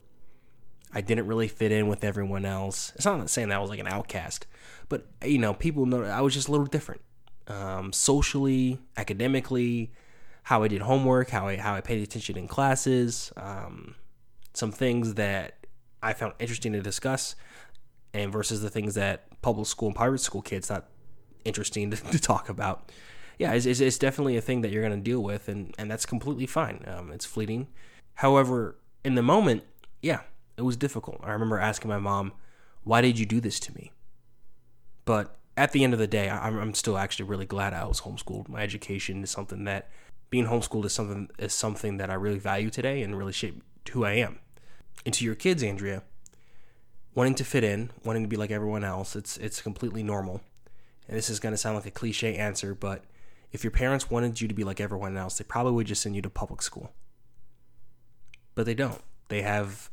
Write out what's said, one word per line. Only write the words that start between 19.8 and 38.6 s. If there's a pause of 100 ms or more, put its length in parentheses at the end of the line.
and
private
school
kids
not (580)
interesting
to,
<laughs>
to
talk
about. (460)
Yeah,
it's,
it's,
it's
definitely
a
thing
that
you're
gonna
deal
with,
and,
and
that's
completely
fine.
Um,
it's
fleeting. (480)
However, (300)
in
the
moment, (380)
yeah, (380)
it
was
difficult.
I
remember
asking
my
mom, (500)
"Why
did
you
do
this
to
me?" (1120)
But (160)
at
the
end
of
the
day,
I,
I'm,
I'm
still
actually
really
glad
I
was
homeschooled.
My